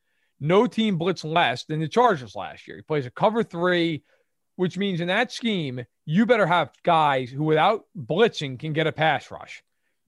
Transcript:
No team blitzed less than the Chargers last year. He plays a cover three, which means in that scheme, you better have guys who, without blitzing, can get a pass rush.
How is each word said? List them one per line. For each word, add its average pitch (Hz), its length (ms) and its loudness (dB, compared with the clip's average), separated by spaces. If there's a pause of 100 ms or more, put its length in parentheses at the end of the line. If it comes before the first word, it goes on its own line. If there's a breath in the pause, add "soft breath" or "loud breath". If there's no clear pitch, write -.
(420)
No 180 260 4
team 214 320 0
blitzed 170 240 -4
less 156 400 0
than 156 160 -6
the 160 80 -2
Chargers 175 480 0
last 87 320 -12
year. 69 80 -16
He 92 80 -18
plays 147 220 -4
a 123 40 -12
cover 214 340 0
three, 170 600 -2 (540)
which 180 200 -2
means 190 220 -2
in 175 80 -4
that 214 240 -2
scheme, 147 540 -4 (200)
you 180 200 2
better 214 200 4
have 160 280 2 (100)
guys 147 460 2
who, 139 160 -4
without 156 400 2 (120)
blitzing, 147 640 -2
can 156 140 -6
get 156 140 0
a 147 40 -2
pass 151 400 0
rush. - 320 -16 (440)